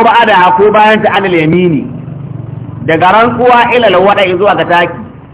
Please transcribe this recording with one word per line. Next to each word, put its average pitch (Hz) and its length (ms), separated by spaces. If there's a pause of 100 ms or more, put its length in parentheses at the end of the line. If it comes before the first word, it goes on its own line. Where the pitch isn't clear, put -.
ba'da 208 560
ko 208 120
bayan 214 320
ta 185 140
anil 196 180
yamini. 160 480 (1040)
Daga 160 240
rantsuwa 240 640
ila 233 120
al-wada'i 190 480
zuwa 185 200
ga 160 120
taki. 170 320 (340)